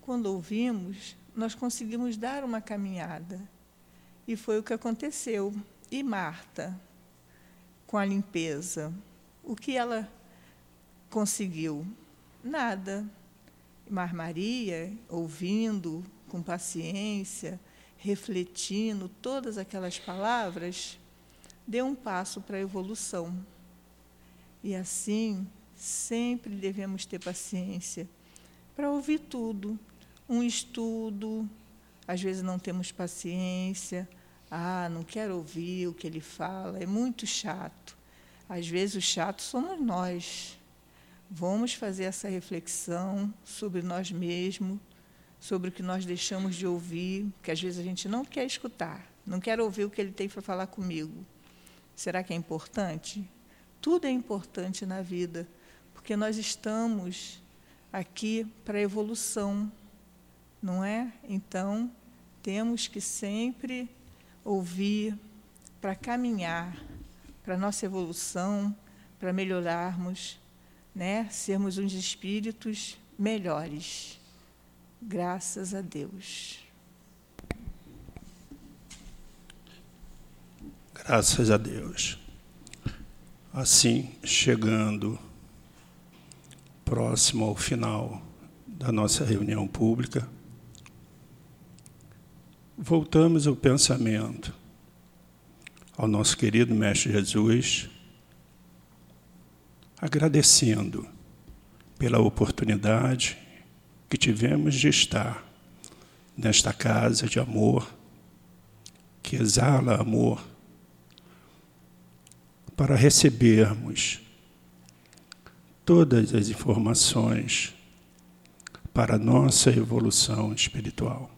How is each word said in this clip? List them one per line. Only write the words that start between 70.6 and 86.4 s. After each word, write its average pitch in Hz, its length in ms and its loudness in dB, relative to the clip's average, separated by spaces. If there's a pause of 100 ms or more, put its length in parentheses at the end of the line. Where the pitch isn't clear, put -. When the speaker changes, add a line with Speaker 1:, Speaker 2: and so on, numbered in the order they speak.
Speaker 1:
né? 202 360 -4
Sermos 196 480 -2
uns 196 160 -2
espíritos 208 1040 -6 (200)
melhores. 175 1000 -4 (800)
Graças 185 720 -6
a 196 80 -6
Deus. - 800 -12 (4000)
Speaker 2:
Graças 117 560 4
a 104 80 8
Deus. - 640 -4 (1300)
Assim, 127 600 4 (100)
chegando 107 960 2 (1700)